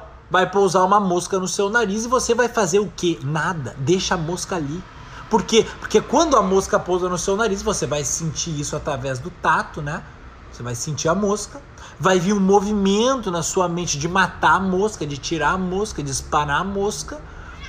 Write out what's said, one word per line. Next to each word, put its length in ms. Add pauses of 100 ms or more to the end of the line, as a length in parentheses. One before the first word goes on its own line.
(300)
vai 180
pousar 360
uma 160
mosca 380
no 100
seu 220
nariz 340
e 40
você 260
vai 120
fazer 320
o 160
quê? 300
Nada. 540
Deixa 360
a 40
mosca 380
ali. 280 (460)
Por 120
quê? 240 (120)
Porque 220
quando 360
a 60
mosca 360
pousa 300
no 80
seu 180
nariz, 280
você 240
vai 180
sentir 560
isso 160
através 420
do 120
tato, 500
né? 220 (500)
Você 100
vai 120
sentir 340
a 60
mosca. 480 (360)
Vai 220
vir 140
um 60
movimento 880
na 120
sua 260
mente 300
de 100
matar 480
a 40
mosca, 460
de 100
tirar 360
a 60
mosca, 440
de 80
espanar 500
a 40
mosca. 540 (500)